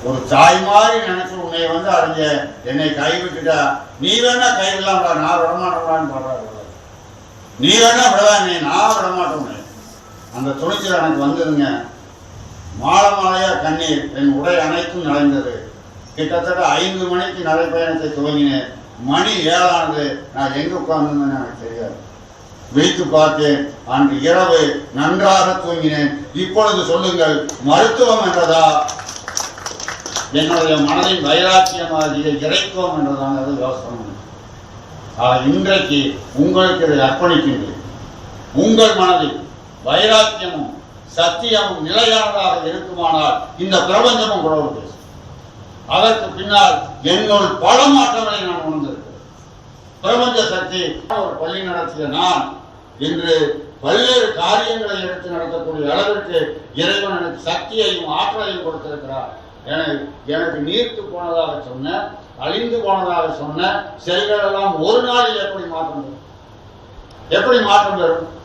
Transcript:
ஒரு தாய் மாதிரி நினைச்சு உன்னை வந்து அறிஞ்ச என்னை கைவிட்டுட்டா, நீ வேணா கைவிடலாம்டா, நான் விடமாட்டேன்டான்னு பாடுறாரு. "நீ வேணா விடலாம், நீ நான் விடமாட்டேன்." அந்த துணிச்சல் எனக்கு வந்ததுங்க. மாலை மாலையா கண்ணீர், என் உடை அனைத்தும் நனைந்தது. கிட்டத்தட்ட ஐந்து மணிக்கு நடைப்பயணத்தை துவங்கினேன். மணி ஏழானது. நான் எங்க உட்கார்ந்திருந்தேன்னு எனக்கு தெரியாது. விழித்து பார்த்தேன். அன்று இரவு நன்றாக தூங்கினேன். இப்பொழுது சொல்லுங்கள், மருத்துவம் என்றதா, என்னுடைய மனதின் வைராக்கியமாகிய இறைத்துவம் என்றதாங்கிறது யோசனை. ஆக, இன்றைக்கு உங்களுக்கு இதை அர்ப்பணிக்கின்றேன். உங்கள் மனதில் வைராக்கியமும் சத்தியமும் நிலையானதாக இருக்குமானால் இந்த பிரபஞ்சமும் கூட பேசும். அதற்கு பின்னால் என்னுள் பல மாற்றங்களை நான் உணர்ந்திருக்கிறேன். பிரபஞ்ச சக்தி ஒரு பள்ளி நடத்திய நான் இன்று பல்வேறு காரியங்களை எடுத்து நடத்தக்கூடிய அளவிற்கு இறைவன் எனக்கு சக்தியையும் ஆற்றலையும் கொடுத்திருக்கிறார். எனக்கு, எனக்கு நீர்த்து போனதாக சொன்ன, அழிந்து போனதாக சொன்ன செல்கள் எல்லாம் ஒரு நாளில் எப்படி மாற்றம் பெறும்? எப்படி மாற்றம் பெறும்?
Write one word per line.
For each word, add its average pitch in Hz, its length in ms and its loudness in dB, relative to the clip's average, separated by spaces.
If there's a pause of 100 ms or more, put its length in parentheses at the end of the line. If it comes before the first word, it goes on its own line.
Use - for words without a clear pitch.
ஒரு - 260 -4
தாய் 175 320 6
மாதிரி 214 460 4
நினைச்சு 185 260 -6
உன்னை 170 340 -4
வந்து 185 220 -2
அறிஞ்ச 160 600 0 (160)
என்னை 147 240 -2
கைவிட்டுட்டா, 147 880 -2 (220)
நீ 202 200 0
வேணா 247 280 4
கைவிடலாம்டா, 190 680 0
நான் 156 260 0
விடமாட்டேன்டான்னு 165 760 -2
பாடுறாரு. 110 520 -10 (960)
"நீ 135 80 2
வேணா 233 440 6
விடலாம், 202 340 4
நீ 175 120 -2
நான் 160 380 2
விடமாட்டேன்." 160 720 -4 (680)
அந்த 135 160 -4
துணிச்சல் 165 460 -2
எனக்கு 151 280 0
வந்ததுங்க. 143 580 0 (960)
மாலை 202 300 4
மாலையா 190 520 0
கண்ணீர், 156 540 -2
என் 139 180 2
உடை 170 260 2
அனைத்தும் 165 460 -2
நனைந்தது. 143 480 2 (600)
கிட்டத்தட்ட 175 500 0
ஐந்து 180 400 0
மணிக்கு 180 380 -4
நடைப்பயணத்தை 160 680 0
துவங்கினேன். 143 600 0 (300)
மணி - 300 0
ஏழானது. 160 880 2 (160)
நான் 135 180 -2
எங்க 160 220 -4
உட்கார்ந்திருந்தேன்னு 147 600 0
எனக்கு 113 320 -10
தெரியாது. 113 280 -8 (760)
விழித்து 170 320 2
பார்த்தேன். 151 680 2 (140)
அன்று 139 340 2
இரவு 165 720 2
நன்றாக 185 580 2
தூங்கினேன். 156 840 -2
இப்பொழுது 190 520 2
சொல்லுங்கள், 165 640 0 (140)
மருத்துவம் 220 560 4
என்றதா, 165 600 4 (1500)
என்னுடைய 156 440 2
மனதின் 160 480 0
வைராக்கியமாகிய 156 1160 2
இறைத்துவம் 170 580 -2
என்றதாங்கிறது 139 600 -2
யோசனை. 123 380 -6 (1200)
ஆக, 127 220 2
இன்றைக்கு 147 800 2 (140)
உங்களுக்கு 165 520 4
இதை 147 120 4
அர்ப்பணிக்கின்றேன். 139 800 2 (760)
உங்கள் 220 420 6
மனதில் 185 520 2 (380)
வைராக்கியமும் 185 880 2 (420)
சத்தியமும் 196 640 0
நிலையானதாக 202 840 0
இருக்குமானால் 165 760 -2 (160)
இந்த 185 200 0
பிரபஞ்சமும் 214 640 2
கூட 156 140 0
பேசும். 135 400 -4 (920)
அதற்கு 220 400 2
பின்னால் 196 540 4 (200)
என்னுள் 196 460 2
பல 240 400 4
மாற்றங்களை 226 540 2
நான் 170 320 -6
உணர்ந்திருக்கிறேன். - 480 -8 (800)
பிரபஞ்ச 240 420 2
சக்தி 185 640 -4
ஒரு - 300 -4
பள்ளி 185 220 -6
நடத்திய 160 460 -6
நான் 170 500 -2 (420)
இன்று 156 640 0 (160)
பல்வேறு 240 520 2
காரியங்களை 202 680 -2
எடுத்து 180 280 -8
நடத்தக்கூடிய 165 600 -6
அளவிற்கு 175 720 -2 (140)
இறைவன் 196 420 -2
எனக்கு 165 340 -6
சக்தியையும் 185 560 -4
ஆற்றலையும் 185 560 -4
கொடுத்திருக்கிறார். 143 840 -10 (200)
எனக்கு, 147 440 -4 (160)
எனக்கு 151 400 -4
நீர்த்து 214 360 -4
போனதாக 165 680 -4
சொன்ன, 147 400 -6 (320)
அழிந்து 226 380 -4
போனதாக 180 600 -2
சொன்ன 175 440 -4 (140)
செல்கள் 202 420 -2
எல்லாம் 196 420 0
ஒரு 233 200 4
நாளில் 240 440 0
எப்படி 190 200 -8
மாற்றம் 160 280 -6
பெறும்? 139 240 -12 (1120)
எப்படி 240 300 2
மாற்றம் 202 380 2
பெறும்? 165 300 0 (180)